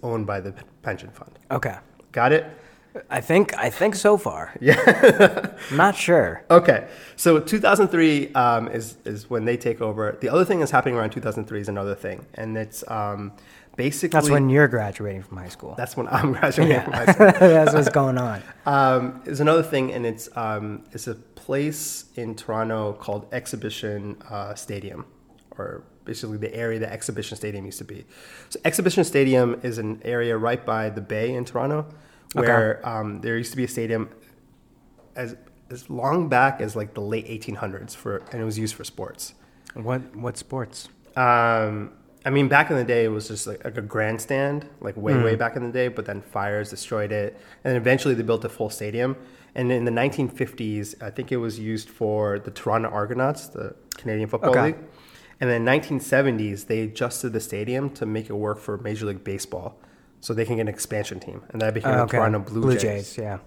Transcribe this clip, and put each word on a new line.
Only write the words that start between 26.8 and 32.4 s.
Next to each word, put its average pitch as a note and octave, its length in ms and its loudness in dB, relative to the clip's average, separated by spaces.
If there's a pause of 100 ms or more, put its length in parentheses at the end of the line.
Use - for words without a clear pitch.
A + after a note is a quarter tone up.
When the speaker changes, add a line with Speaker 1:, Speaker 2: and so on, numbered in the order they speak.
Speaker 1:
Exhibition G#2+ 420 -10
Stadium G2+ 300 -10
used F#2+ 140 -14
to - 40 -16
be. - 220 -16 (460)
So - 120 -10
Exhibition F3 400 2
Stadium C3 600 4
is A#2+ 160 -6
an A2 260 -6
area A#2 320 -2
right A#2 280 -2
by A2 260 -2
the G#2 100 -10
bay G#2+ 320 -4
in B2 100 -4
Toronto. C#3+ 420 -4 (520)
Speaker 2:
Okay. B2 100 2